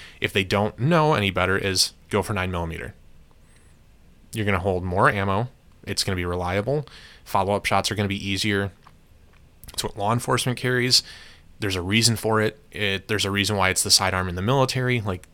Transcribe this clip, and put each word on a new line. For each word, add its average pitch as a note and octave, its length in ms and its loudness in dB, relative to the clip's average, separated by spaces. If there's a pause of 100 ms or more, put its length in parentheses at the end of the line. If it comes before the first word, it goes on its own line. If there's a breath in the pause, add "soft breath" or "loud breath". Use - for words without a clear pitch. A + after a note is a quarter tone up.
(200 loud breath)
if A2+ 140 0
they G2+ 100 4
don't G2+ 360 0
know D#3 340 4
any G#2 160 2
better, F#2 280 2
is F#2+ 360 0 (160)
go G#2 120 2
for - 120 -4
nine F#2 180 -2
millimeter. E2+ 440 -6 (1400 soft breath)
You're G#2+ 160 -2
gonna G2 100 4
hold F#2 260 0
more F#2+ 280 4
ammo. G2+ 380 0 (360)
It's G2+ 180 -4
gonna G2 120 -2
be F2+ 100 -2
reliable. F#2+ 600 -2 (360 loud breath)
Follow-up G2 440 0
shots G2 240 0
are G2+ 40 -4
gonna G2+ 120 0
be G2 200 -4
easier. G2 440 0 (1000)
It's - 120 -6
what G#2+ 120 -6
law G2+ 160 0
enforcement B2 460 0
carries. B2+ 460 0 (560 loud breath)
There's F#2+ 160 -2
a F2 80 -4
reason A2 320 2
for A2 260 0
it. G#2+ 180 -2 (120)
It, G2 360 -4
there's G2+ 180 -2
a G2 60 -2
reason G2+ 260 0
why F#2 120 4
it's F#2 140 0
the G#2 80 0
sidearm F#2 360 2
in F2 60 -4
the F#2 80 -4
military. B2+ 600 0
Like, G2 320 -6